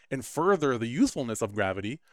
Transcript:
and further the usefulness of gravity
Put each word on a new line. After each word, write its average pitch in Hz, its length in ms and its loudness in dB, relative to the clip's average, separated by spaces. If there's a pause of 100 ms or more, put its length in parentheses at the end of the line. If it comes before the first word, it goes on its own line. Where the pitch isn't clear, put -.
(100)
and 135 160 -4
further 151 500 2
the 113 120 -2
usefulness 131 520 0
of 101 140 -2
gravity 101 460 -2 (120)